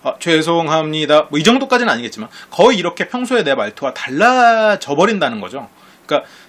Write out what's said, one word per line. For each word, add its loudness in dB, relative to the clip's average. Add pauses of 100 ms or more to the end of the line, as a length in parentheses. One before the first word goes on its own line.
"아, -4
죄송합니다." 0
뭐 -4
이 0
정도까지는 2
아니겠지만 -8 (220)
거의 4
이렇게 -4
평소에 -2
내 0
말투와 -4
달라져 2
버린다는 0
거죠. -12 (360)
그러니까 -2 (200)